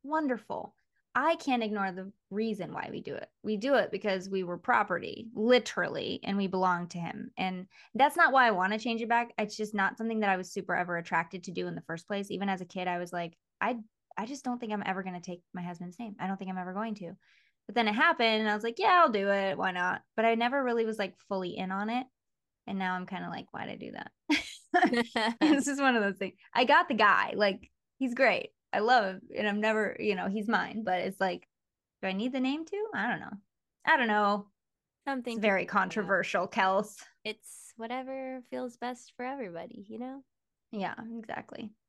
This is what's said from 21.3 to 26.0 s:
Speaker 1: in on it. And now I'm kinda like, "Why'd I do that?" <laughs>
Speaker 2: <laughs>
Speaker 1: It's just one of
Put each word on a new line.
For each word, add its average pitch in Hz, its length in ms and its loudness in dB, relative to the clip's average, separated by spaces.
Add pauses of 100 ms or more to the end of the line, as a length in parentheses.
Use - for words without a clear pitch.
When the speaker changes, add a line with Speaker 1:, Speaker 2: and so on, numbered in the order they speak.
Speaker 1:
in 185 140 -4
on 202 180 -2
it. 247 180 -4 (600)
And 190 120 -4
now 185 160 -2
I'm 185 120 -6
kinda 175 220 -8
like, 185 240 -10
"Why'd - 160 -8
I - 80 -10
do - 160 -12
that?" - 180 -12 (180)
<laughs> 294 180 0 (440)
Speaker 2:
<laughs> 233 500 0
Speaker 1:
It's 294 240 6
just 277 160 -2
one 254 140 4
of 214 80 2